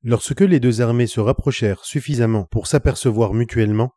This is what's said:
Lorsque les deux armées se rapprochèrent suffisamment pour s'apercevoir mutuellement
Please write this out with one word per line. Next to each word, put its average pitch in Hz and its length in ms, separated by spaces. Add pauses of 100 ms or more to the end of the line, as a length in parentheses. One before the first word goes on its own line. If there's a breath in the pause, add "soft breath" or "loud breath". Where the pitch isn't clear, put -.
Lorsque 117 380
les 180 180
deux 120 220
armées 120 260
se - 120
rapprochèrent 107 640
suffisamment 117 680
pour 110 160
s'apercevoir 113 680
mutuellement 113 640